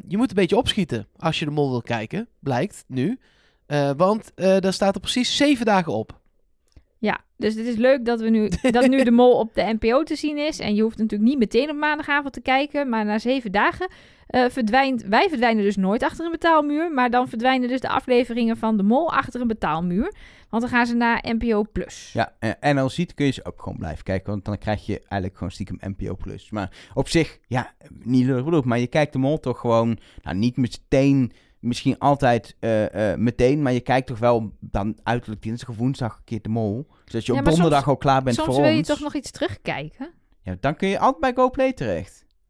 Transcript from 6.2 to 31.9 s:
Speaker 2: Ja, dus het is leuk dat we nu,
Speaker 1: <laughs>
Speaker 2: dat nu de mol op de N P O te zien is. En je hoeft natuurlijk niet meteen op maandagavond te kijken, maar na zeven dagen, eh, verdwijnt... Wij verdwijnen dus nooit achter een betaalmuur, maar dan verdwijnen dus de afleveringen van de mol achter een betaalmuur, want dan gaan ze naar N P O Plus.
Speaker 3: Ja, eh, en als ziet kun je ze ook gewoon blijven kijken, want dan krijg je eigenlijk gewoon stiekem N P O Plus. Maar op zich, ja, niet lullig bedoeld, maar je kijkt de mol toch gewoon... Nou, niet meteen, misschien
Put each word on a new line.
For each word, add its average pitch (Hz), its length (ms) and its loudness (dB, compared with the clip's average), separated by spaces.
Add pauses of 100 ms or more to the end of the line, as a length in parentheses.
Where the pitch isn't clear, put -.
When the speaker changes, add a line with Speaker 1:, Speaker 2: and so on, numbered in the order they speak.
Speaker 2:
Ja, 208 160 -2 (180)
dus 220 180 -2
het 220 100 -6
is 240 100 -4
leuk 247 300 4
dat 233 160 0
we 220 80 0
nu, 214 200 2 (100)
Speaker 1:
<laughs> 254 120 2
Speaker 2:
dat 247 160 6
nu 262 160 4
de 240 80 4
mol 240 280 8
op 220 160 -2
de - 60 2
N 220 160 -2
P - 60 -6 (100)
O 294 100 4
te 311 120 -4
zien 302 220 -4
is. 294 220 -4
En 208 160 -2
je 208 60 2
hoeft 220 160 0
natuurlijk 214 320 2
niet 294 100 2
meteen 233 300 2
op 302 60 -6
maandagavond 294 580 -2
te 247 80 -14
kijken, 269 480 0
maar 220 160 0
na 208 140 0
zeven 233 320 -2
dagen, 294 360 0 (400)
eh, 254 220 2
verdwijnt... 254 540 0
Wij 254 260 2
verdwijnen 226 340 2
dus 202 120 2
nooit 196 280 0
achter 320 220 -4
een 339 60 -6
betaalmuur, 320 640 0
maar 247 160 2
dan 247 200 0
verdwijnen 247 400 0
dus 254 120 -2
de - 80 -6
afleveringen 240 680 0
van 220 200 0
de 196 60 2
mol 262 300 2
achter 262 280 -4
een 247 60 -2
betaalmuur, 180 680 -2 (360)
want 226 140 -2
dan 240 80 -4
gaan 240 140 2
ze 240 100 -2
naar 233 340 0
N 226 80 -2
P 233 160 0
O 208 180 2
Plus. - 420 -10
Speaker 3:
Ja, 113 260 -2
eh, 113 100 -2 (100)
en 143 180 2
als 135 180 -2
ziet 175 180 -4
kun 143 120 -2
je 139 60 2
ze - 140 -12
ook - 160 -12
gewoon - 160 -10
blijven 78 260 -10
kijken, 95 280 -4
want 104 140 -8
dan 104 120 -6
krijg 107 280 -4
je 104 140 -4
eigenlijk 95 360 -6
gewoon 90 160 -8
stiekem - 360 -12
N 95 80 -8
P 101 140 -8
O 95 60 -6
Plus. 98 360 -12
Maar 104 200 -6 (220)
op 135 160 -2
zich, 156 380 0
ja, 120 260 -6 (300)
niet 127 220 4
lullig 127 200 0
bedoeld, 156 200 2
maar 120 140 0
je 120 80 0
kijkt 151 260 0
de 131 60 -4
mol 143 200 0
toch 123 200 -6
gewoon... 117 380 2 (240)
Nou, 87 160 -6
niet 120 200 0
meteen, 135 720 2 (280)
misschien 120 400 -2